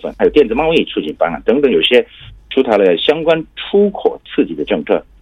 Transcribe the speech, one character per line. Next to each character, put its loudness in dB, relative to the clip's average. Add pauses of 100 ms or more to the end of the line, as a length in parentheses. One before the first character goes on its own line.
份， -10
还 -4
有 4
电 4
子 -4
贸 0
易 2
促 -6
进 -6
方 0
案 -8
等 2
等， 2
有 2
些 2 (440)
出 0
台 2
了 4
相 0
关 0 (120)
出 0
口 -4
刺 -2
激 -8
的 -6
政 -2
策 -2 (160)